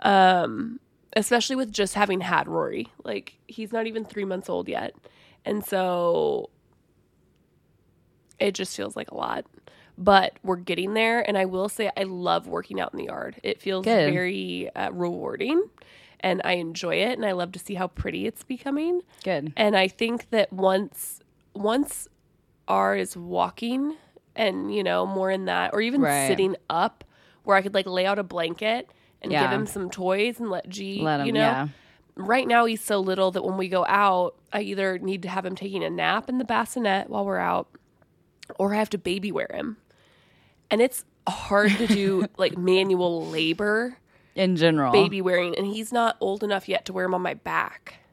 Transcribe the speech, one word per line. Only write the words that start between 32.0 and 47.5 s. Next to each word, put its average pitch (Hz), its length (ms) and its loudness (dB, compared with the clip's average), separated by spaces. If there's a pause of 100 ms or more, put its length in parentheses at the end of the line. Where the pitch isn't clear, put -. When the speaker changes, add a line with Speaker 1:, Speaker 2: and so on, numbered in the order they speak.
Speaker 1:
Right 240 340 0
now 233 160 6
he's 226 180 -2
so 208 160 0
little 190 320 2
that 185 140 -4
when 190 100 -2
we 185 140 -4
go 180 180 2
out, 190 480 2 (160)
I 208 100 -2
either 190 380 -2
need 190 240 -4
to 180 60 -6
have 185 160 -4
him 185 100 -6
taking 190 300 -6
a 160 40 -2
nap 175 380 0
in 254 100 -2
the 254 80 0
bassinet 220 640 0
while 196 160 -2
we're 190 120 -2
out, 180 320 0 (880)
or 202 160 0
I 208 40 0
have 214 120 0
to 208 80 -4
baby 185 340 -4
wear - 220 -4
him. - 240 -6 (920)
And 214 120 2
it's 262 240 0 (240)
hard 202 480 4
to 226 100 2
do, 196 440 4
Speaker 2:
<laughs> - 60 -20
Speaker 1:
like, 185 200 2
manual 180 680 2
labor 208 720 -2 (380)
Speaker 2:
In 185 200 2
general. 156 380 4
Speaker 1:
baby 196 280 6
wearing, 180 360 2
and 190 80 0
he's 214 260 -6
not 233 300 2
old 202 220 -2
enough 196 260 -2
yet 180 160 -2
to 185 80 -10
wear 185 120 0
him 185 100 0
on 180 60 0
my 170 120 -2
back - 600 -6 (180)